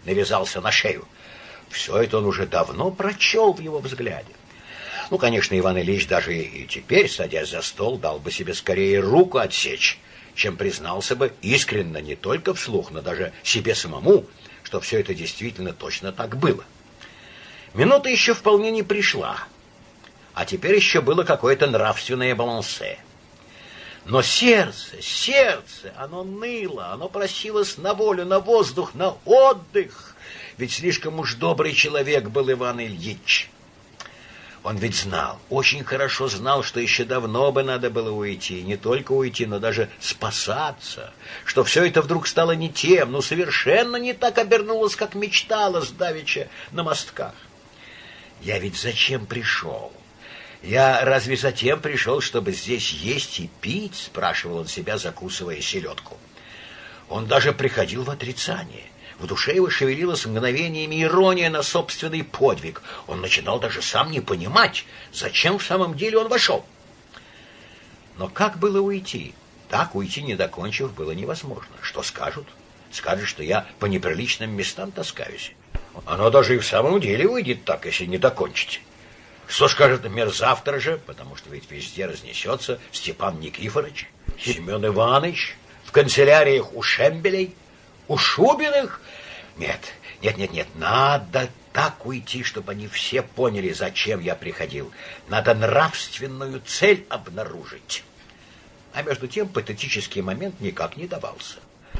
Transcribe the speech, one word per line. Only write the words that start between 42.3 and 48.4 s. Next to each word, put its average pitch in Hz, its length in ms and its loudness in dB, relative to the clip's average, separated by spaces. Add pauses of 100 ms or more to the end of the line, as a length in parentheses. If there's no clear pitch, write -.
не 160 160 -2
тем, 147 440 4
ну, 139 100 0
совершенно 226 720 2
не 240 160 -4
так 233 240 0
обернулось, 220 600 2
как 208 180 -4
мечталось 202 760 0
давеча 160 580 -4 (240)
на 170 100 -4
мостках. - 500 -4 (1120)